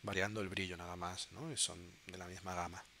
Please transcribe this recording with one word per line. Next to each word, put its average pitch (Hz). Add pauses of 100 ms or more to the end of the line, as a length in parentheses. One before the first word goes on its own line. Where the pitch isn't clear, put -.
variando 101
el 95
brillo 92
nada 87
más, 90
¿no? 160
Y 143
son 90 (280)
de 90
la 90
misma 92
gama. 87 (160)